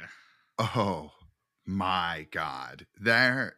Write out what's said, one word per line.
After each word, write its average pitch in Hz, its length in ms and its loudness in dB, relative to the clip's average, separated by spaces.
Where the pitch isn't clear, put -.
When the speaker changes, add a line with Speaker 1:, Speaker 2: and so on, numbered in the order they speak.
Speaker 1:
yeah. 85 60 -14
Speaker 2:
Oh 98 540 0
my 90 680 0
God. 67 540 -6
There 120 580 4